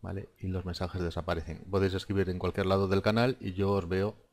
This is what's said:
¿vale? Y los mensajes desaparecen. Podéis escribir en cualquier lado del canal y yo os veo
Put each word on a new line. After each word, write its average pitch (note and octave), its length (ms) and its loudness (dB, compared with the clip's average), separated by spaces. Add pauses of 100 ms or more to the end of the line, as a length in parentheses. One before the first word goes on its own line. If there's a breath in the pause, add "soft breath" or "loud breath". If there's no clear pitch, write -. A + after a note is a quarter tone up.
¿vale? F#2 280 -8 (100)
Y F#2+ 80 -6
los F#2 180 -2
mensajes F2+ 340 -4
desaparecen. E2 680 -4
Podéis F#2+ 240 2
escribir F#2+ 380 0
en F2+ 80 -4
cualquier F#2 260 0
lado G2 220 4
del G2 160 4
canal A#2 360 2
y F#2+ 140 -6
yo G2 200 2
os F#2 140 0
veo F#2+ 280 0 (180)